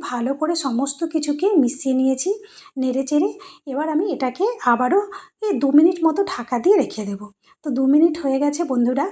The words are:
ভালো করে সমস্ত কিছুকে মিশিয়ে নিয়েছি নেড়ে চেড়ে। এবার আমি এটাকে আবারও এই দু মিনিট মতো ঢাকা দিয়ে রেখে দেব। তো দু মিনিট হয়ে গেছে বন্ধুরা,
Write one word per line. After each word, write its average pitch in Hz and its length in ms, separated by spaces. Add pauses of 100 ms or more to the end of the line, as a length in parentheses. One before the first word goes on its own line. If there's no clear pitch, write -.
ভালো 240 320
করে 302 220
সমস্ত 277 500
কিছুকে 302 420 (100)
মিশিয়ে 254 380
নিয়েছি 262 340 (480)
নেড়ে 262 260
চেড়ে। 294 260 (380)
এবার 285 220
আমি 311 220
এটাকে 254 340 (200)
আবারও 247 340 (420)
এই 427 180
দু 277 120
মিনিট 320 320
মতো 320 200
ঢাকা 247 360
দিয়ে 349 180
রেখে - 280
দেব। 196 160 (440)
তো - 40
দু 254 180
মিনিট 302 320
হয়ে 269 200
গেছে 294 240
বন্ধুরা, 254 480